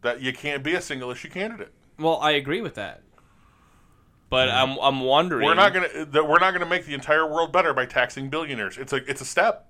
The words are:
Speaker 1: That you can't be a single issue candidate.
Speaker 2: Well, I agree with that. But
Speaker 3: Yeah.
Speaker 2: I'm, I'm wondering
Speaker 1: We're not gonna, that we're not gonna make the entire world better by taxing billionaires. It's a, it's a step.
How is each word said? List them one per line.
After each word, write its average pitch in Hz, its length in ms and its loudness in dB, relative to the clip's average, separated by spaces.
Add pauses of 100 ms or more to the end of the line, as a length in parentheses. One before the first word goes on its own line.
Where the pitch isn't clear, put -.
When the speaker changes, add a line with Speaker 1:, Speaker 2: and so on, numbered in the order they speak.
Speaker 1:
That 120 180 -2
you 131 120 -4
can't 143 300 -6
be 156 120 -2
a 175 60 -2
single 131 300 -10
issue - 180 -12
candidate. 208 440 -10 (260)
Speaker 2:
Well, 160 220 2
I 151 120 2
agree 147 280 -2
with 196 140 -10
that. 92 280 -12 (1300)
But 131 180 2
Speaker 3:
Yeah. 123 140 2
Speaker 2:
I'm, 135 160 -2
I'm 135 220 2
wondering 139 440 2
Speaker 1:
We're 160 100 4
not 190 200 6
gonna, 165 300 -4
that 151 240 2
we're 160 100 6
not 185 140 4
gonna 175 140 -2
make 175 200 -2
the 147 80 -8
entire 151 320 2
world 156 260 -2
better 170 220 2
by 127 120 0
taxing 127 440 -2
billionaires. 139 480 -6
It's 131 140 -8
a, 139 40 -2 (140)
it's - 100 -6
a 135 40 -12
step. - 460 0